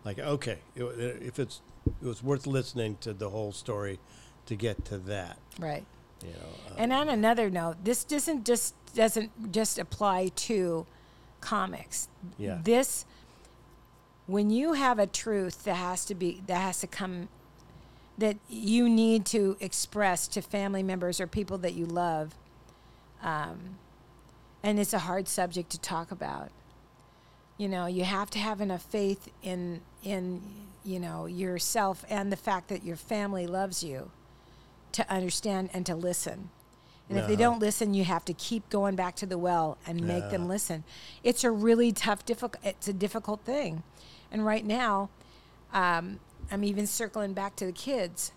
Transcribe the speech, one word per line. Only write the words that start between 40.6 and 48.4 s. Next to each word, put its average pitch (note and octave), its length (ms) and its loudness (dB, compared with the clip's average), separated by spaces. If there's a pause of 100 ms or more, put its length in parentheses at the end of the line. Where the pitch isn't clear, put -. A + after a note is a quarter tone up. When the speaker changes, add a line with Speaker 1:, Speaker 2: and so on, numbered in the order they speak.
Speaker 2:
It's A#3+ 200 4
a A#3+ 80 4
really A3+ 400 6
tough, G#3 340 0
difficult, - 400 -4
it's G3 220 -4
a G3+ 60 -2
difficult G#3 520 -2
thing. A3 380 -2 (480)
And G#3+ 140 0
right G#3+ 200 2
now, G#3 440 2 (640)
um, F3+ 460 2 (320)
I'm G3+ 120 0
even G3+ 220 0
circling G#3 480 -2
back G3 240 -4
to G3 80 -4
the F#3 60 -2
kids F#3 640 -4